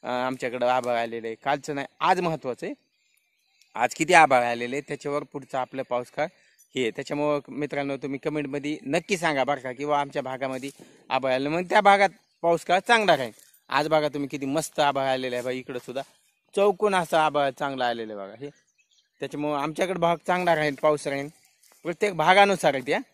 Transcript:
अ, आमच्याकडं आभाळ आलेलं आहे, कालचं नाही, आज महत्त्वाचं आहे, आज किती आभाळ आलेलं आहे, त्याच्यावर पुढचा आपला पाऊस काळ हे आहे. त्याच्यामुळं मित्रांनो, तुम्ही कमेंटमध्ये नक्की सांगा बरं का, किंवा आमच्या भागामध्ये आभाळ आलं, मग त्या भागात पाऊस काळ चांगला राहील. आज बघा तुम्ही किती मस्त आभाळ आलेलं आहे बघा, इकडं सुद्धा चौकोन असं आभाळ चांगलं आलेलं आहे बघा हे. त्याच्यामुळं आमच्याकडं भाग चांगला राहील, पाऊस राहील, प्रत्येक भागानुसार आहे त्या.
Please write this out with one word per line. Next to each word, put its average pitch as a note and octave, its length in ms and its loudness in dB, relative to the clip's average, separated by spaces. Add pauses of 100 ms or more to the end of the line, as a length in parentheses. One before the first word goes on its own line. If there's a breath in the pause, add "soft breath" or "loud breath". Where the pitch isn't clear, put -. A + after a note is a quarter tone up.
अ, A#2 60 -8
आमच्याकडं B2 580 -2
आभाळ B2 280 2
आलेलं A#2 320 -4
आहे, A2+ 80 -8
कालचं C#3+ 400 -4
नाही, C#3 120 -6 (120)
आज F3 200 4
महत्त्वाचं D#3+ 460 -4
आहे, C4 180 -10 (920)
आज A#2+ 180 0
किती E3 200 0
आभाळ C#3 300 8
आलेलं A#2+ 320 -4
आहे, D3 60 -4
त्याच्यावर C#3+ 420 -6
पुढचा C#3 380 -8
आपला C3 280 -8
पाऊस B2 220 -2
काळ D3+ 160 -4 (480 soft breath)
हे B2+ 60 -2
आहे. A2+ 100 0
त्याच्यामुळं D3 480 -2 (100)
मित्रांनो, C#3 480 -6
तुम्ही C3+ 220 -8
कमेंटमध्ये D3 680 -4
नक्की F3 320 -2
सांगा D#3 260 0
बरं C#3 160 0
का, B2+ 120 -10
किंवा C#3+ 300 -2
आमच्या C#3+ 200 -6
भागामध्ये C3 480 -6 (400 loud breath)
आभाळ C3 240 0
आलं, C3+ 160 -2
मग E3+ 140 -2
त्या G3 180 2
भागात G3 280 6 (320)
पाऊस E3+ 240 2
काळ F3+ 220 2
चांगला G#3+ 300 6
राहील. B2 140 -4 (380)
आज D3 180 0
बघा D3+ 200 2
तुम्ही C#3 220 -4
किती C#3 160 -6
मस्त D3 340 -4
आभाळ C#3 260 2
आलेलं C3 300 -2
आहे B2 80 -4
बघा, B2+ 80 -4
इकडं B2+ 280 -8
सुद्धा B2 220 -10 (540)
चौकोन G3+ 400 2
असं F3 220 0
आभाळ D3 320 2 (100)
चांगलं C3+ 260 -2
आलेलं A2+ 340 -4
आहे G2 80 -10
बघा A2+ 180 -16
हे. C#3+ 40 -12 (680)
त्याच्यामुळं D3 400 -4
आमच्याकडं F3 400 -4
भाग E3+ 180 2 (100)
चांगला F3+ 280 2
राहील, D3+ 260 -2
पाऊस D3+ 260 2
राहील, C#3 200 -4 (560)
प्रत्येक F3+ 300 -2
भागानुसार F3+ 600 6
आहे C3 140 -4
त्या. E3 120 0 (140)